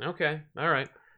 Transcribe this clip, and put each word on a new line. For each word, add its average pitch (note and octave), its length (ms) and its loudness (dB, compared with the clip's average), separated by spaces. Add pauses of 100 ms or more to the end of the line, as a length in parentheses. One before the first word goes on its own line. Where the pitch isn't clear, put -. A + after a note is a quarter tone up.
Okay. D#3 400 -2 (160)
All D3+ 140 0
right. C3+ 180 2 (300)